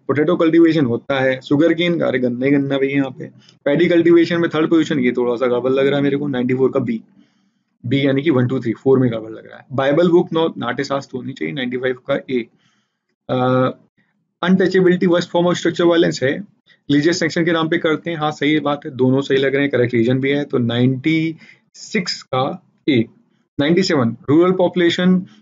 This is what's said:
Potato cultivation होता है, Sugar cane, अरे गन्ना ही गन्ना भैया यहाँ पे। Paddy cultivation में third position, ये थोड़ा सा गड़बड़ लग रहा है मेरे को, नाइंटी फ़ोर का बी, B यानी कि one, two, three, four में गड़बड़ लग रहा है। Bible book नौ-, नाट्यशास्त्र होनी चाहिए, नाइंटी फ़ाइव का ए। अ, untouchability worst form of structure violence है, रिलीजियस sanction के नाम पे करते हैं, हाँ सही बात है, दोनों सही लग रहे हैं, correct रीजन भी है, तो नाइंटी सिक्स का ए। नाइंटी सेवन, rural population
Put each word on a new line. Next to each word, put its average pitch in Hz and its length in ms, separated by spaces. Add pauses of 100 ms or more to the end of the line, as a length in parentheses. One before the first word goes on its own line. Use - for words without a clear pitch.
Potato 156 280
cultivation 165 500
होता 117 340
है, 131 220
Sugar 165 320
cane, 170 280
अरे 127 180
गन्ना 123 260
ही 139 60
गन्ना 139 260
भैया 139 180
यहाँ 135 160
पे। 127 140 (400)
Paddy 170 220
cultivation 170 540
में 165 80
third 156 200
position, 160 300
ये 123 120
थोड़ा 120 240
सा 123 120
गड़बड़ 123 240
लग 135 160
रहा 139 100
है 139 60
मेरे 143 140
को, 147 100
नाइंटी 123 260
फ़ोर 127 180
का 139 80
बी, 117 220 (840)
B 135 220
यानी 135 140
कि 160 80
one, 127 180
two, 131 120
three, 120 140
four 131 260
में 127 120
गड़बड़ 110 200
लग 110 160
रहा 110 100
है। - 160
Bible 147 360
book 170 240
नौ-, 160 240
नाट्यशास्त्र 135 600
होनी 123 160
चाहिए, 156 200
नाइंटी 127 240
फ़ाइव 127 180 (160)
का 139 80 (100)
ए। 123 180 (840)
अ, 127 80 (1040)
untouchability 185 600
worst 170 220
form 175 180
of 175 80
structure 170 340
violence 170 360
है, 147 140 (540)
रिलीजियस 151 280
sanction 170 260
के 175 60
नाम 160 180
पे 170 80
करते 165 340
हैं, 165 60
हाँ 151 140
सही 151 280
बात 143 260
है, 156 60
दोनों 131 300
सही 139 160
लग 135 160
रहे 139 80
हैं, 139 100
correct 120 220
रीजन 123 260
भी 135 100
है, 143 140
तो 139 140
नाइंटी 131 760 (380)
सिक्स - 500
का 139 400 (260)
ए। 117 160 (540)
नाइंटी 170 240
सेवन, 123 340 (120)
rural 170 220
population 180 760 (160)